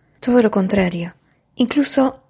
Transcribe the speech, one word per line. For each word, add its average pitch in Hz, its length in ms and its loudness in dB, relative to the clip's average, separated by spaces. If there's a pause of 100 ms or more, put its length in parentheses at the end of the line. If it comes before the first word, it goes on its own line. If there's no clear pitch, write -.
(200)
Todo 247 200 2
lo 220 120 2
contrario. 185 640 -2 (400)
Incluso 262 720 0